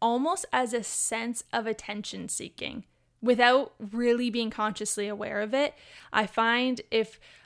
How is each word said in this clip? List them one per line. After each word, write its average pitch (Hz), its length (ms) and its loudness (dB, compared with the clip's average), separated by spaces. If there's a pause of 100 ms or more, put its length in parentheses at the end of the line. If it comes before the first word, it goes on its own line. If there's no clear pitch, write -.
almost 262 520 2
as 247 220 0
a 233 80 0
sense 226 680 -4
of 233 140 0
attention 208 640 -6
seeking - 560 -8 (360)
without 247 580 4
really 240 520 0
being 226 200 -2
consciously 214 560 -2
aware 208 340 -4
of 214 140 -2
it. 285 200 2 (380)
I 214 140 2
find 240 540 2 (100)
if, 220 300 0 (260)